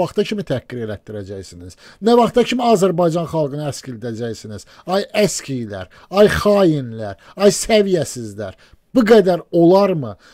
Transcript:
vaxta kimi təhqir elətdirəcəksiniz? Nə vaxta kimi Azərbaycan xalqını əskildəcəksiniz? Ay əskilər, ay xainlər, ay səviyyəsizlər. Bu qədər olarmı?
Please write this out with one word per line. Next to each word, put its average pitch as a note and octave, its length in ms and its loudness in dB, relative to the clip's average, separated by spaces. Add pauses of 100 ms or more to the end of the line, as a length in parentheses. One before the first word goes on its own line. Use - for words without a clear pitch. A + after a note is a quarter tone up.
vaxta G3+ 240 -4
kimi G3+ 160 -6
təhqir B2 460 -8
elətdirəcəksiniz? G2 920 -14 (240)
Nə A#3 160 4
vaxta A#3 240 2
kimi A#3+ 240 -2
Azərbaycan F3 640 2
xalqını D3 400 -4
əskildəcəksiniz? A2+ 960 -12 (240)
Ay F#3+ 240 -2
əskilər, A#2+ 720 -4 (240)
ay G3+ 320 4
xainlər, C#3 720 0 (220)
ay G3 180 4
səviyyəsizlər. C3 1040 -2 (380)
Bu C4 80 4
qədər F#3+ 380 4 (100)
olarmı? E3+ 640 2 (200)